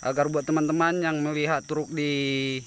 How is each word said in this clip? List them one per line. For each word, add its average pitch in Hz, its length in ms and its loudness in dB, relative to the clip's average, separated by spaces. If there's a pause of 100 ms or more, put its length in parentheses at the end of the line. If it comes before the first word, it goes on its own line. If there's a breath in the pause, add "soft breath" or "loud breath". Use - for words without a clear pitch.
agar 143 240 0
buat 147 160 -2
teman-teman 160 560 2
yang 160 240 0
melihat 151 400 0
truk 151 240 -4
di 139 760 -2